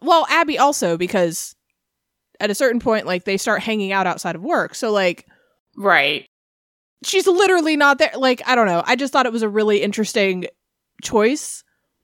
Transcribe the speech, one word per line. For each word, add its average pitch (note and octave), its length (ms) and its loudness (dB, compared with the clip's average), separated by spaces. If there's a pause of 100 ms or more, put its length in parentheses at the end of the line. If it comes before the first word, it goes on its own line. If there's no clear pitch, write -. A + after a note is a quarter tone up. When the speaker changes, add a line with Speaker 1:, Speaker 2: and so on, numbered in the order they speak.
Speaker 1:
well, D#4+ 280 4
Abby D4+ 300 0
also, A#3 380 2
because F3 580 -2 (840)
at G#3 120 -2
a G3 40 -2
certain A#3+ 240 0
point, A3 280 -2
like, F3+ 180 -4
they G3 120 -2
start G#3 260 -2
hanging G#3 280 -4
out G3 160 0
outside E3+ 280 -4
of E3 80 -14
work. B3+ 320 -2
So, A3 160 -4
like, F#3+ 340 0 (500)
Speaker 2:
Right. D3+ 520 0 (760)
Speaker 1:
she's F#4+ 240 -2
literally F4+ 480 2
not C#4+ 220 4
there. D#4 180 2
Like, B3+ 320 0
I B3+ 80 2
don't A3+ 120 4
know. E3+ 180 0
I B3 100 2
just C4 160 -4
thought C4 140 2
it A#3 80 -4
was A3+ 80 -4
a G#3+ 80 -2
really G#3 320 2
interesting F#3+ 640 -2 (580)
choice, A#3 600 -2 (400)